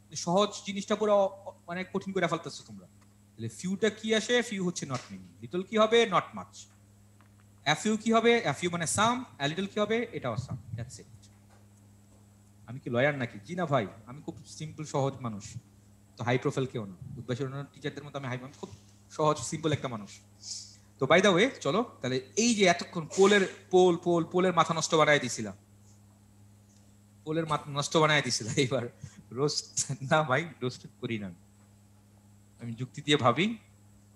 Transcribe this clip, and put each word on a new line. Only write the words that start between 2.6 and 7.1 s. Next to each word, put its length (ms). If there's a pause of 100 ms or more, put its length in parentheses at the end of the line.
তোমরা। 180
তাহলে 640
ফিউটা 400
কি 260
আসে? 260
ফিউ 240
হচ্ছে 200
not 120
many। 440
little 220
কি 140
হবে? 260
Not 340
much। 200 (1080)